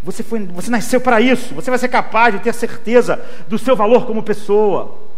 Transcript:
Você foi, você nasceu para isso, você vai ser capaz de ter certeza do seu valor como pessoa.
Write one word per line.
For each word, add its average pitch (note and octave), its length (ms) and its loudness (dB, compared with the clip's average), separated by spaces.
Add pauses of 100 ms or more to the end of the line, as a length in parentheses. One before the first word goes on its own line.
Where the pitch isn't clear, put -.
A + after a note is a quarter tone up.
Você F#3+ 200 -2
foi, A3 240 -2
você F3 240 -4
nasceu A#3+ 280 0
para B3 220 2
isso, B3 320 2
você - 160 -4
vai B3+ 80 0
ser A#3+ 100 0
capaz A#3 460 2
de G3 60 -2
ter A#3 140 -2
certeza A3+ 720 0 (240)
do G3 100 -2
seu B3+ 180 2
valor A3+ 300 2
como A3 180 -2
pessoa. G3+ 760 0 (200)